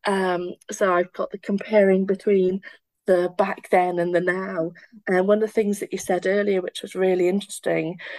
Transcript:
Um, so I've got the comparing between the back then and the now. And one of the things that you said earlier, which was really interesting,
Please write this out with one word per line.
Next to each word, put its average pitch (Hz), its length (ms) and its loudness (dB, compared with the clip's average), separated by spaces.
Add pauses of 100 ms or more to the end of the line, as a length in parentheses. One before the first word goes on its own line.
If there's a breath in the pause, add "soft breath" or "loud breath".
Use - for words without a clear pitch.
Um, 185 480 -2 (160)
so 202 240 0
I've 175 180 0
got - 180 -8
the 190 80 -12
comparing 196 680 2
between 190 560 0 (440 loud breath)
the 180 300 2
back - 340 -2
then 180 280 2
and 175 160 0
the 170 60 2
now. 180 520 -4 (340 loud breath)
And 190 220 2
one 208 140 4
of 214 60 0
the - 40 -16
things 202 280 0
that - 120 -10
you 190 60 -6
said 180 280 -2
earlier, 196 360 0
which - 200 -12
was - 120 -12
really 185 340 2
interesting, 170 680 -4 (200 loud breath)